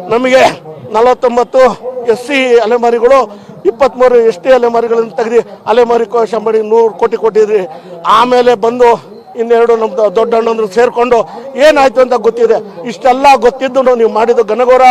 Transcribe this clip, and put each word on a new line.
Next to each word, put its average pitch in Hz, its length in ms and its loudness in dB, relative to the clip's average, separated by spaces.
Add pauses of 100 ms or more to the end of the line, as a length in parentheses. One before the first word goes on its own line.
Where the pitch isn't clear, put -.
ನಮಗೆ 254 340 2 (500)
ನಲವತ್ತೊಂಬತ್ತು 240 680 0 (460)
ಎಸ್ 233 220 -4
ಸಿ 262 320 0
ಅಲೆಮಾರಿಗಳು, 233 840 0 (220)
ಇಪ್ಪತ್ಮೂರು 254 500 0
ಎಸ್ 226 220 2
ಟಿ 262 140 0
ಅಲೆಮಾರಿಗಳನ್ನ 233 580 0
ತೆಗ್ದು 220 560 -4
ಅಲೆಮಾರಿ 233 400 0
ಕೋಶ 233 280 -4
ಮಾಡಿ 220 280 -2
ನೂರು 220 320 0
ಕೋಟಿ 226 240 -4
ಕೊಟ್ಟಿದ್ರಿ. 208 500 -2 (400)
ಆಮೇಲೆ 247 480 2
ಬಂದು 233 600 0 (180)
ಇನ್ನೆರಡು 233 400 2
ನಮ್ದು 214 400 -2
ದೊಡ್ಡ 220 200 -2
ಅಣ್ಣಂದ್ರು 226 320 -2
ಸೇರ್ಕೊಂಡು 233 640 0 (260)
ಏನಾಯ್ತು 269 460 2
ಅಂತ 247 120 0
ಗೊತ್ತಿದೆ. 226 760 -2
ಇಷ್ಟೆಲ್ಲ 262 380 0 (100)
ಗೊತ್ತಿದ್ದು 254 600 0
ನೀವು 226 140 0
ಮಾಡಿದ 233 300 0
ಘನಘೋರ 240 520 2